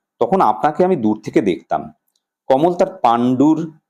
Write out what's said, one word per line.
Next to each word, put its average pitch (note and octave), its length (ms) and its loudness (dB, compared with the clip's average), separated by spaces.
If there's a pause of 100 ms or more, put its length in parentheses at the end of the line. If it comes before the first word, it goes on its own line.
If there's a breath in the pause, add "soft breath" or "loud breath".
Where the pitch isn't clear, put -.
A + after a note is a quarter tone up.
(180)
তখন F#3+ 220 0
আপনাকে D#3 440 0
আমি F#3 120 0
দূর G#2+ 280 -2
থেকে C3+ 180 0
দেখতাম।" D#2 500 -4 (540)
কমল D3+ 280 2
তার F#3 280 -2
পাণ্ডুর B2+ 720 2 (180)